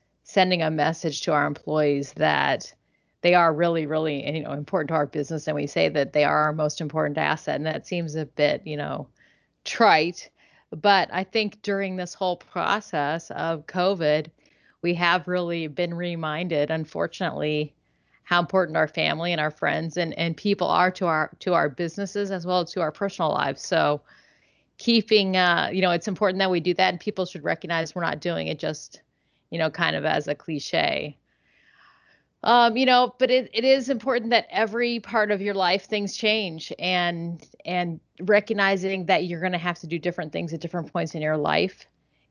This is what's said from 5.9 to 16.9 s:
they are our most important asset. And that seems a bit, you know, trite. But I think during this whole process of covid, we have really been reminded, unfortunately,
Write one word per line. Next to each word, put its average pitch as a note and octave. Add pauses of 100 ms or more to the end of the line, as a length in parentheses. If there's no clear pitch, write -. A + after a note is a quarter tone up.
they D3
are D3+
our D3+
most D#3
important D3+
asset. D3+
And D3
that D#3
seems E3+
a D#3
bit, D3
you D3+
know, D3 (560)
trite. F3 (400)
But F#3+
I F#3+
think G#3+
during G3
this F3+
whole F3+
process E3+
of D#3+
covid, E3 (540)
we F3
have F3
really E3+
been E3+
reminded, E3
unfortunately, D3+ (500)